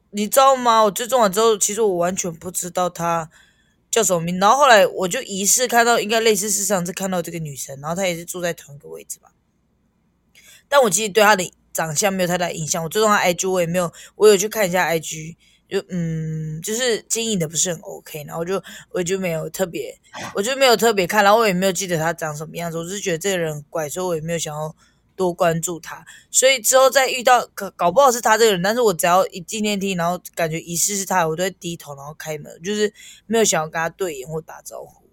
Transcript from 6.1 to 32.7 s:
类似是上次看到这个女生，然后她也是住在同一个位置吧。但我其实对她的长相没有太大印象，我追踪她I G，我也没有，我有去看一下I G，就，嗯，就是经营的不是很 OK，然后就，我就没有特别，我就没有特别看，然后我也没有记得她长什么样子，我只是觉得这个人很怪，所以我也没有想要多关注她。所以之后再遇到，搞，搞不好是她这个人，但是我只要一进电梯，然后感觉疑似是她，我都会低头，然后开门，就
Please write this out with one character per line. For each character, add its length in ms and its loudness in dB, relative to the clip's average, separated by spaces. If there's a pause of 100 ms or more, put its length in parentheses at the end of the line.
类 160 4
似 140 -4
是 140 -2
上 200 -2
次 80 -8
看 180 -6
到 120 -2
这 100 -8
个 60 -8
女 180 -10
生， 240 -14
然 80 -10
后 80 -4
她 100 -2
也 80 0
是 100 -10
住 160 -10
在 120 -4
同 220 -14
一 40 -20
个 100 -20
位 160 -16
置 140 -16
吧。 120 -20 (1400)
但 140 6
我 80 4
其 120 0
实 60 -2
对 140 4
她 120 8
的 160 -4 (220)
长 240 -4
相 160 0
没 120 0
有 20 -2
太 100 0
大 140 -2
印 160 -8
象， 180 -4
我 40 -6
追 120 -2
踪 80 4
她 80 4
I 160 2
G， 140 -2
我 140 0
也 60 0
没 120 -2
有， 120 0 (260)
我 120 6
有 80 8
去 120 -2
看 200 -2
一 40 -2
下 120 2
I 140 0
G， 400 -10 (300)
就， 200 -4
嗯， 720 -6
就 140 -6
是 340 0
经 220 -2
营 80 0
的 100 0
不 80 -8
是 160 0
很 80 -8
OK， 440 -14
然 120 -12
后 80 -4
就， 160 -2 (300)
我 120 -4
就 160 -2
没 120 -4
有 180 -4
特 160 -4
别， 320 -10 (380)
我 80 -2
就 140 -2
没 100 2
有 100 -4
特 160 2
别 140 0
看， 160 2
然 100 6
后 60 6
我 80 4
也 60 2
没 120 0
有 60 4
记 160 -4
得 100 -2
她 160 -2
长 240 -6
什 120 -12
么 80 -14
样 140 -8
子， 80 -8
我 60 -8
只 60 -12
是 100 -8
觉 120 -4
得 60 -2
这 120 -4
个 80 -2
人 160 -2
很 160 -10
怪， 180 -6
所 140 -6
以 40 -2
我 80 -2
也 60 -4
没 120 -6
有 60 -4
想 160 -8
要 200 -8 (420)
多 160 0
关 300 2
注 180 -6
她。 240 -18 (260)
所 180 4
以 120 4
之 160 2
后 140 6
再 180 2
遇 140 -4
到， 320 4
搞， 160 -8
搞 200 0
不 100 2
好 120 6
是 80 -4
她 160 2
这 80 4
个 80 6
人， 80 0
但 140 0
是 60 -2
我 120 4
只 140 -2
要 220 4
一 120 -12
进 220 -8
电 180 -2
梯， 120 -4
然 160 -2
后 120 -4 (140)
感 160 -2
觉 100 -6
疑 160 -10
似 200 -2
是 100 -6
她， 200 0
我 80 -2
都 100 -4
会 80 -2
低 240 -10
头， 200 -16
然 80 -20
后 100 -16
开 220 -10
门， 260 -16
就 120 -4